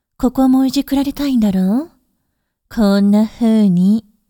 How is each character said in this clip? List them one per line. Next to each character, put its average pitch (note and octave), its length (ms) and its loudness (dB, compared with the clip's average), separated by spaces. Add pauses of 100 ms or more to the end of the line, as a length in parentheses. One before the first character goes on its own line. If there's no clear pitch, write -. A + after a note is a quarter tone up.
(180)
こ B3 140 -2
こ C4 180 0
も C4 160 2
い C4 60 -2
じ C4+ 120 -4
く C#4 120 -6
ら C#4 80 -2
れ C#4 100 -8
た C#4+ 140 -6
い C4 100 -2
ん - 20 0
だ G#3 120 0
ろ F#3+ 340 -2
う？ F4 60 -20 (760)
こ G3+ 300 0
ん G3+ 120 2
な G#3+ 160 2
風 A3 420 0
に。 F#3 360 0 (240)